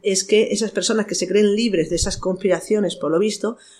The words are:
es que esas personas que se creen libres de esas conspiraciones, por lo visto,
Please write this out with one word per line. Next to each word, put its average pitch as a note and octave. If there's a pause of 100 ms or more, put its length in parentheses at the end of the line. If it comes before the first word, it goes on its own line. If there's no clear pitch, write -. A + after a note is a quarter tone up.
es F#3+
que G#3+
esas G#3
personas A3
que -
se F3+
creen G3+
libres F#3+
de E3+
esas F#3+
conspiraciones, F#3
por D3
lo E3
visto, G#3+ (240)